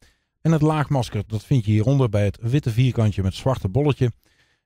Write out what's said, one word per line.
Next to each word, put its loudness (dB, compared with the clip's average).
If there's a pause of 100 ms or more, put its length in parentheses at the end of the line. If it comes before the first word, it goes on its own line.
(420)
En 2
het 2
laagmasker, 0
dat -8
vind 0
je 0
hieronder 2
bij 0
het -4
witte -2
vierkantje 0
met 0
zwarte -4
bolletje. 0 (540)